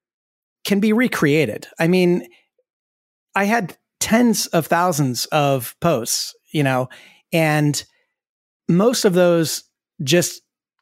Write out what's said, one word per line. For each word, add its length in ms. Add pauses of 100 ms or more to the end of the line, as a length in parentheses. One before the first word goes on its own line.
(640)
can 160
be 100
recreated. 760 (120)
I 80
mean, 400 (1080)
I 100
had 320 (240)
tens 460
of 200
thousands 600
of 520
posts, 560 (160)
you 120
know, 260 (420)
and 520 (840)
most 380
of 80
those 500 (400)
just 380 (400)